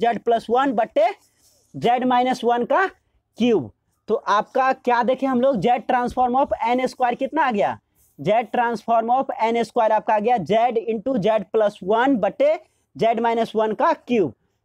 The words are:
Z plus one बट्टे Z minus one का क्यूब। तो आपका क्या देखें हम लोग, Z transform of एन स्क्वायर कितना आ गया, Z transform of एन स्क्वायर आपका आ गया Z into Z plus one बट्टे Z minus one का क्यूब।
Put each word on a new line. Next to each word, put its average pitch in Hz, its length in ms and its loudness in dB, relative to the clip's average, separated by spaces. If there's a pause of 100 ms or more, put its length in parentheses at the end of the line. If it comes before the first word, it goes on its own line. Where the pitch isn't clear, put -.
Z 233 240 -2
plus 233 220 0
one 262 240 0
बट्टे 233 340 0 (680)
Z 233 380 0
minus 247 320 0
one 240 260 0
का 359 160 2 (520)
क्यूब। 196 320 0 (380)
तो 208 60 -2
आपका 254 580 0
क्या 240 300 -2
देखें 254 240 -2
हम 254 140 0
लोग, 269 160 2
Z 233 340 0
transform 247 520 -2
of 294 100 -2 (140)
एन 247 200 0
स्क्वायर 247 280 -2
कितना 294 280 -4
आ 262 80 0
गया, 156 280 -2 (400)
Z 208 380 -2
transform 233 600 -2
of 269 120 -4 (120)
एन 233 200 0
स्क्वायर 220 300 0
आपका 214 220 0
आ 214 40 2
गया 233 260 2
Z 220 440 0
into 226 340 -2
Z 214 320 0
plus 214 240 0 (140)
one 254 280 2
बट्टे 277 340 0 (420)
Z 226 240 0
minus 233 340 0
one 214 240 0
का 311 140 2
क्यूब। 220 420 -2 (300)